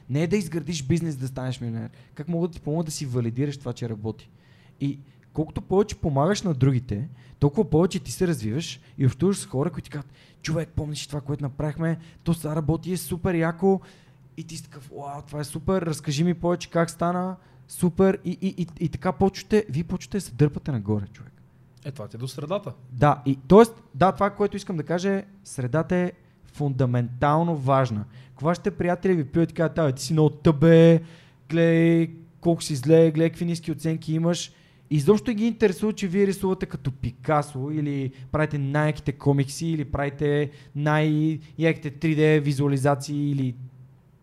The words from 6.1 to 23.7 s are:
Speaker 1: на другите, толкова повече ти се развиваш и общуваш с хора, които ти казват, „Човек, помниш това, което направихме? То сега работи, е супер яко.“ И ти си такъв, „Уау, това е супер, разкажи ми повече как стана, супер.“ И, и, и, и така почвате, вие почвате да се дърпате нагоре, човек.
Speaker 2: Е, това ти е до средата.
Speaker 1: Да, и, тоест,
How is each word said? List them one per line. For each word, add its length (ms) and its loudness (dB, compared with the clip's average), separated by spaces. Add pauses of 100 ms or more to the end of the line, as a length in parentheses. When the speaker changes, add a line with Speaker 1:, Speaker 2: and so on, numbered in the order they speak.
Speaker 1:
на 120 -2
другите, 560 0 (300)
толкова 300 2
повече 300 2
ти 120 -10
се 160 -2
развиваш 520 -4 (180)
и 80 0
общуваш 320 0
с 80 -10
хора, 240 -4
които 140 -10
ти 80 -20
казват, 200 -12 (300)
„Човек, 340 -4
помниш 320 -6
това, 140 -8
което 220 -6
направихме? 540 -4 (260)
То 100 0
сега 220 -4
работи, 360 -2
е 60 -2
супер 380 -4
яко.“ 440 2 (580)
И 60 -12
ти 140 -14
си 60 -14
такъв, 320 -20
„Уау, 260 -12
това 180 -10
е 40 -4
супер, 380 -2
разкажи 420 -2
ми 100 4
повече 360 -2
как 200 2
стана, 460 -2 (320)
супер.“ 580 2
И, 160 -4
и, 160 -2
и, 100 -2 (120)
и 100 0
така 220 -4
почвате, 580 0
вие 140 -2
почвате 340 -8
да 40 -4
се 120 -12
дърпате 380 0
нагоре, 360 -2
човек. 260 -20 (520)
Speaker 2:
Е, 60 -8
това 160 -12
ти 100 -16
е 20 -12
до 80 -8
средата. 460 -8 (180)
Speaker 1:
Да, 340 4
и, 220 0
тоест, 360 8 (120)